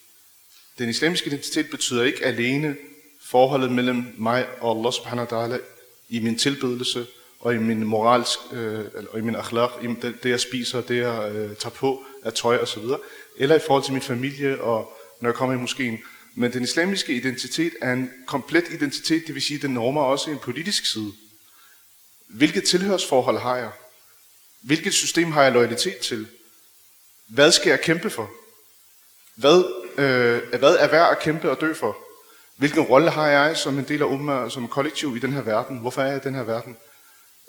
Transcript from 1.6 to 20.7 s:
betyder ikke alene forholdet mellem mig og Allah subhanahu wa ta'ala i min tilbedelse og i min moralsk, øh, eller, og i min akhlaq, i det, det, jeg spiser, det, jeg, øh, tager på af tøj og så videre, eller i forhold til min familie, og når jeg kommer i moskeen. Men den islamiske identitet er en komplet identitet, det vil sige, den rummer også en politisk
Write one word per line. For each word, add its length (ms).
betyder 340
ikke 200
alene 520
forholdet 500
mellem 460
mig 280
og 160
Allah 160
subhanahu 340
wa 200
ta'ala 140
i 100
min 200
tilbedelse 680
og 140
i 40
min 260
moralsk, 540
øh, 320
eller, 140
og 80
i 40
min 140
akhlaq, 340
i 40
det, 360
det, 80
jeg 100
spiser, 400
det, 160
jeg, 360
øh, 240
tager 180
på 300
af 100
tøj 240
og 120
så 120
videre, 180
eller 200
i 100
forhold 180
til 80
min 100
familie, 580
og 380
når 80
jeg 60
kommer 200
i 40
moskeen. 400
Men 180
den 100
islamiske 500
identitet 720
er 100
en 180
komplet 440
identitet, 560
det 80
vil 80
sige, 160
den 200
rummer 240
også 280
en 80
politisk 480